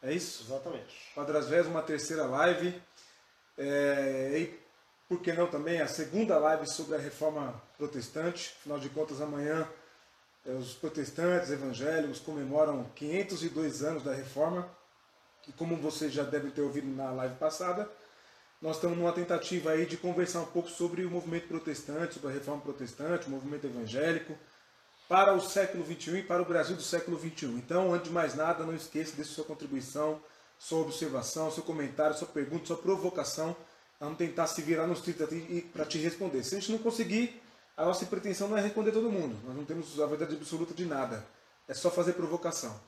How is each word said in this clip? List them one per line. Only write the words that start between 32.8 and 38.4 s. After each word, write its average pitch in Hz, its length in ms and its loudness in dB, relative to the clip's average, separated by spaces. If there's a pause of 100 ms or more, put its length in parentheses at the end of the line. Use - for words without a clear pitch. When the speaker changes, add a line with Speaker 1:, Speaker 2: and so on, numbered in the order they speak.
Speaker 1:
Nós 170 80 -4 (440)
vamos 151 180 -6
tentar 165 300 2
se - 140 -2
virar 160 260 2
nos 175 140 0
trinta 156 280 -2
e, 165 300 -4 (140)
pra 156 100 -2
te 151 140 -2
responder. 160 480 0
Se 190 100 -2
a 202 60 -2
gente 214 100 -2
não 220 80 2
conseguir, 226 640 0 (320)
a 156 80 2
nossa 180 220 4
pretensão 196 420 -2